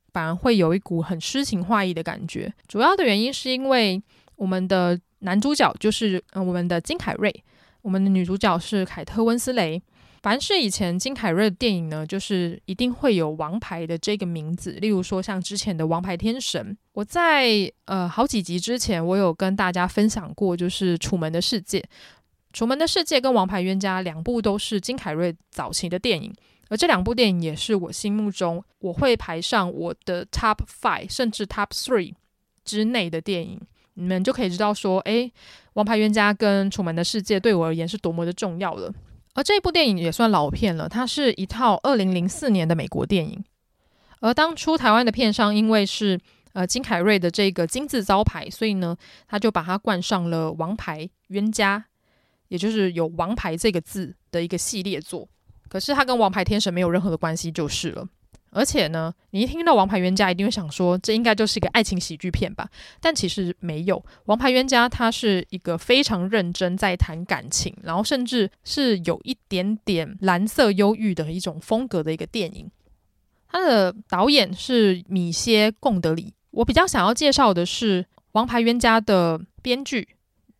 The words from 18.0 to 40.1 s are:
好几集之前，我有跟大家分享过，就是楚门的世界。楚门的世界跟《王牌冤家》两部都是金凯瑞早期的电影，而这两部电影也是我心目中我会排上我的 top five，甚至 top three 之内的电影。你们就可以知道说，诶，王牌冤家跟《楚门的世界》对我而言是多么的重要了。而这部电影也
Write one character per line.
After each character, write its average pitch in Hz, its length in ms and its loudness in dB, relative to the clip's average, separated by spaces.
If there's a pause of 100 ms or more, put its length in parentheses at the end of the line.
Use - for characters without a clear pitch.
好 220 160 2
几 226 160 0
集 175 200 -4
之 240 180 -2
前， 170 260 -2
我 180 120 2
有 185 180 2
跟 190 220 0
大 185 160 0
家 180 120 0
分 208 240 2
享 185 260 -4
过， 180 220 0
就 175 120 -2
是 180 280 0
楚 - 200 -2
门 160 160 -2
的 175 100 0
世 196 180 -2
界。 - 240 -4 (680)
楚 - 120 -4
门 262 140 0
的 320 80 2
世 339 160 0
界 302 180 0
跟 254 140 2
《王 196 100 4
牌 185 160 -2
冤 190 200 0
家》 190 220 -2
两 165 200 -6
部 240 180 -2
都 202 160 0
是 208 240 -4
金 254 160 -6
凯 202 140 -8
瑞 165 240 -2 (160)
早 135 220 -8
期 - 160 -4
的 180 100 -4
电 202 240 0
影， - 100 -12 (360)
而 214 80 -2
这 339 100 2
两 208 160 4
部 220 100 -2
电 233 160 4
影 180 140 2
也 156 140 -4
是 220 180 -2
我 180 160 -2
心 208 240 -4
目 208 160 0
中 175 320 -4 (160)
我 180 140 -6
会 240 240 2
排 170 260 -8
上 190 300 0
我 170 200 -6 (120)
的 180 220 -4
top 214 320 0 (100)
five， - 440 -4
甚 247 200 -2
至 214 120 -6
top 202 260 -6
three 208 440 -2 (500)
之 214 200 -2
内 220 260 0
的 160 100 -4
电 170 220 -4
影。 - 180 -12 (340)
你 175 100 -8
们 185 180 0
就 254 100 2
可 - 120 -2
以 190 40 0
知 175 80 -4
道 208 160 0
说， 190 280 0
诶， 233 320 -2 (400)
王 208 120 0
牌 220 120 0
冤 214 160 4
家 208 200 4
跟 196 380 2
《楚 214 100 -6
门 165 140 -2
的 170 80 0
世 208 180 -2
界》 190 200 0
对 220 120 4
我 170 140 2
而 160 80 0
言 165 140 -4
是 208 100 -6
多 165 140 -2
么 170 120 -4
的 175 80 -2
重 180 280 -6
要 185 140 -4
了。 98 200 -8 (400)
而 277 80 -2
这 403 200 4
部 349 100 0
电 320 160 6
影 196 80 2
也 165 160 -2